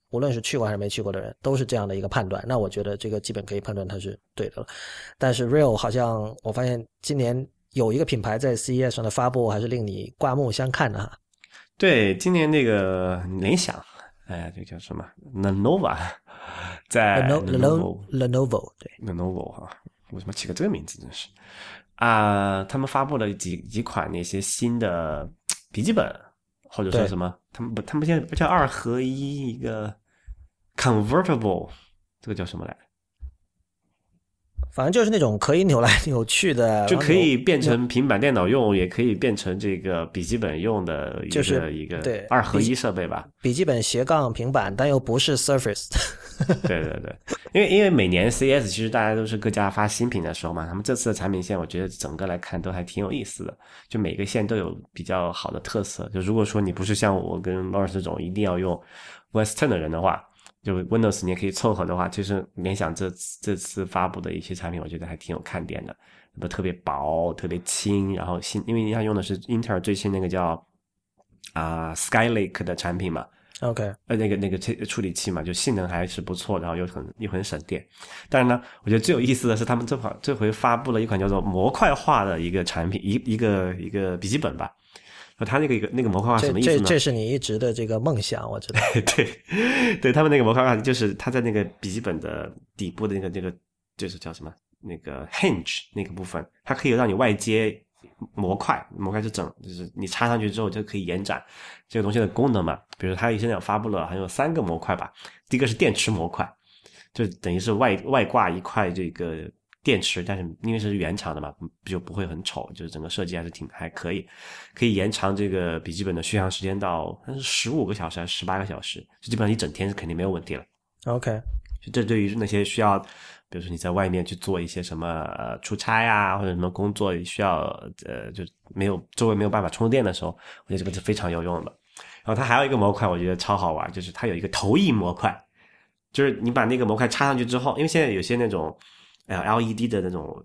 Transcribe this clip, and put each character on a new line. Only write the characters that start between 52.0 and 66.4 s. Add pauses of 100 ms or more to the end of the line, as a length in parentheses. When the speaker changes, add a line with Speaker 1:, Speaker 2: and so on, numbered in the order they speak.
Speaker 2:
个
来
看
都
还
挺
有
意
思
的， (340)
就
每
个
线
都
有 (200)
比
较
好
的
特
色。
就
如
果
说
你
不
是
像
我
跟
Lawrence
这
种
一
定
要
用 (520)
Western
的
人
的
话， (400)
就
Windows
你
也
可
以
凑
合
的
话，
其
实 (120)
联
想
这
次，
这
次
发
布
的
一
些
产
品
我
觉
得
还
挺
有
看
点
的， (380)
什